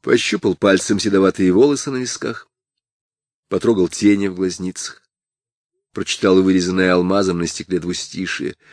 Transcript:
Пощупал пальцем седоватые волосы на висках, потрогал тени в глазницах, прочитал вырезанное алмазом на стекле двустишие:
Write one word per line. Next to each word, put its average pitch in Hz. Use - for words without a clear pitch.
Пощупал 120
пальцем 98
седоватые 95
волосы 135
на 131
висках, -
потрогал 95
тени 101
в 92
глазницах, 92
прочитал 95
вырезанное 92
алмазом 90
на 85
стекле -
двустишие: -